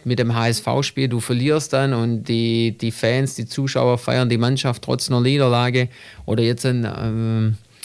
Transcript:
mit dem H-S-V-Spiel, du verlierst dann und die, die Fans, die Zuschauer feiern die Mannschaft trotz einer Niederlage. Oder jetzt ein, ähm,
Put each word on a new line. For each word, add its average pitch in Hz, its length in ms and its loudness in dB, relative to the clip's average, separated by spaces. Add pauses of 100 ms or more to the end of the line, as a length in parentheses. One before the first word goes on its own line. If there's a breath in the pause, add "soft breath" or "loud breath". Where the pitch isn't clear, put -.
mit 120 120 0
dem 117 160 2
H-S-V-Spiel, 120 760 0
du 120 100 -2
verlierst 139 540 0
dann 135 200 2
und 117 300 -2
die, 117 480 0
die 113 200 -6
Fans, 127 440 0
die 117 100 -6
Zuschauer 123 520 0
feiern 123 320 0
die 117 80 2
Mannschaft 123 440 0
trotz - 280 -2
einer 135 100 2
Niederlage. 123 720 2 (360 loud breath)
Oder 110 160 0
jetzt 117 240 0
ein, 123 200 0
ähm, 110 720 -2 (280 loud breath)